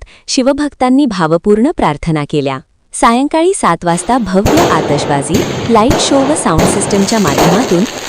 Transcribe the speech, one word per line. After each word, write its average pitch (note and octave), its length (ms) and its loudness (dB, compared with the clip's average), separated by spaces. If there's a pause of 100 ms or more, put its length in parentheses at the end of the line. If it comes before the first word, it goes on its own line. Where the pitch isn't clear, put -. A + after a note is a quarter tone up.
(280)
शिवभक्तांनी C#4 800 0
भावपूर्ण G#3 680 0
प्रार्थना D#3 540 -2
केल्या. C3+ 280 -2 (380)
सायंकाळी D4 580 0
सात E3+ 300 0
वाजता F3 340 0
भव्य G3+ 400 0
आतषबाजी, D3 760 0 (380)
लाईट A3+ 200 4
शो C#4 400 0
व - 20 0
साऊंड F3 280 0
सिस्टमच्या G3 560 0
माध्यमातून F3 680 2 (240)